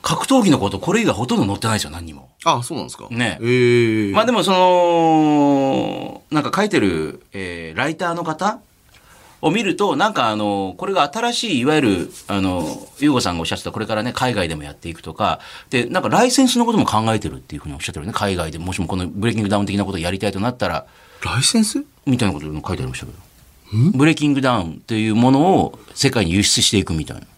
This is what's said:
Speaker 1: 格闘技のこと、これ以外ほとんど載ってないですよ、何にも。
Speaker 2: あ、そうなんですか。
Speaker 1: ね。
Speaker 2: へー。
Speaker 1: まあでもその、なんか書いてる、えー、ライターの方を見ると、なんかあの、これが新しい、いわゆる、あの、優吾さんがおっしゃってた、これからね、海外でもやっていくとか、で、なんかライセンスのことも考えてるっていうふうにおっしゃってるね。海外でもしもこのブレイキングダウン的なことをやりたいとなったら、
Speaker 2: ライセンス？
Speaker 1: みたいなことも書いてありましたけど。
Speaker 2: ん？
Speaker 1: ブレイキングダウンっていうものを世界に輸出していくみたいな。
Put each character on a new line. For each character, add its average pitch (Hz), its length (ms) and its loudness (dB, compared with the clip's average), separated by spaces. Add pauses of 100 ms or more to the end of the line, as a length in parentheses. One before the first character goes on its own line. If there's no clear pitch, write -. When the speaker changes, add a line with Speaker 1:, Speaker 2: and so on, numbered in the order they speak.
Speaker 1:
格 - 280 -4
闘 262 160 4
技 180 80 4
の 127 80 2
こ 98 100 -2
と、 - 80 -6
こ - 140 -4
れ 226 80 2
以 226 40 -2
外 165 100 2
ほ 123 120 -4
と 220 80 -2
ん 226 40 2
ど 131 80 2
載 98 100 -4
っ - 20 -10
て - 80 -6
な 110 60 0
い 107 40 0
で 101 40 0
す - 40 -6
よ、 73 60 -12
何 85 160 -14
に 78 80 -16
も。 - 160 -20 (140)
Speaker 2:
あ、 135 180 0
そ 147 140 -8
う - 20 -6
な - 60 -8
ん - 20 -14
で - 40 -14
す - 60 -14
か。 - 140 -18
Speaker 1:
ね。 117 300 -2
Speaker 2:
へ 113 40 -8
ー。 117 720 4
Speaker 1:
ま 214 80 2
あ - 20 4
で 240 60 0
も 208 140 2
そ 196 80 2
の、 156 1800 2
な 151 120 0
ん - 60 -4
か - 60 -4
書 202 100 2
い 214 40 -2
て 180 100 2
る、 82 540 -2
え 87 420 -10
ー、 - 20 -6
ラ 127 120 -2
イ 160 80 -6
タ 175 160 -4
ー - 20 -4
の 170 80 -6
方 170 380 -4 (800)
を 156 100 2
見 226 140 0
る - 100 0
と、 185 220 0
な 196 140 2
ん 208 40 -10
か 123 140 2
あ 107 80 0
の、 101 420 -2
こ 180 80 -8
れ 196 80 -4
が 170 80 4 (100)
新 240 200 -2
し 233 240 -2
い、 120 60 2
い - 20 -2
わ 151 100 2
ゆ 151 80 2
る、 95 300 0 (160)
あ 98 120 -2
の、 90 480 -4 (120)
優 143 100 4
吾 127 100 2
さ 98 120 -2
ん - 20 -4
が 82 60 -4
お - 20 -4
っ 85 40 -4
し - 60 -4
ゃ 98 40 -6
っ - 20 -10
て - 60 -14
た、 85 80 -8
こ - 80 -8
れ 110 60 -6
か 110 100 -4
ら 107 80 -4
ね、 120 80 -6
海 127 220 -2
外 98 120 0
で 80 80 -4
も 76 80 -10
や 71 80 -12
っ - 60 -16
て - 120 -14
い 82 60 -10
く - 80 -20
と 80 100 -12
か、 85 280 -2 (300)
で、 120 160 0
な 185 120 -2
ん 180 60 -2
か - 40 0
ラ 165 140 4
イ 254 80 4
セ 240 100 2
ン 262 60 6
ス 247 100 2
の 240 100 2
こ 226 40 0
と 226 80 2
も 127 80 4
考 110 260 2
え 110 60 2
て 82 100 -6
る - 100 -10
っ - 0 -
て - 180 -14
い - 20 -8
う - 40 -14
ふ - 20 -20
う - 40 -8
に 139 60 -8
お 135 40 -14
っ - 20 -12
し - 80 -8
ゃ - 20 -8
っ - 20 -10
て 90 60 -10
る 76 80 -10
ね。 110 80 -8
海 98 220 -2
外 80 160 -4
で 82 80 -10
も 90 120 -6
し 90 80 -6
も 87 60 -2
こ 82 80 -4
の 90 140 -4
ブ 98 180 -4
レ 117 60 0
イ - 20 -4
キ 110 60 -2
ン - 20 0
グ 101 60 0
ダ 104 80 2
ウ 101 80 2
ン - 20 -6
的 98 100 -2
な 101 80 0
こ 95 60 -8
と 98 60 -6
を - 20 -4
や 85 140 -2
り 95 80 -6
た 107 80 -2
い - 20 -2
と 95 80 -8
な 110 120 -2
っ 123 60 -8
た 101 120 -2
ら、 82 180 -4 (380)
Speaker 2:
ラ 101 160 -2
イ - 20 0
セ - 160 2
ン 220 60 4
ス？ 277 200 -4 (200)
Speaker 1:
み 131 120 2
た 123 100 0
い - 20 2
な 85 60 -2
こ 73 40 -8
と 73 80 -10
も 76 180 -8
書 92 100 -4
い - 20 -8
て - 80 -6
あ - 20 -6
り 65 60 -8
ま - 20 -10
し - 60 -12
た - 60 -14
け - 60 -16 (600)
ど。 104 40 -2
Speaker 2:
ん？ 131 140 6
Speaker 1:
ブ 139 160 4
レ 160 60 6
イ - 20 4
キ 151 140 0
ン 143 60 4
グ 139 60 0
ダ 127 180 2
ウ 85 100 -2
ン 80 60 -8
っ - 20 -18
て 113 240 -4
い 110 80 0
う 107 80 2
も 123 160 6
の 160 240 4
を - 240 0 (140)
世 - 180 2
界 113 120 2
に 82 60 -2
輸 98 140 4
出 - 180 2
し - 80 2
て 107 80 4
い 92 60 2
く - 80 -6
み 76 140 -4
た 58 80 -12
い - 20 -16
な。 - 100 -20 (120)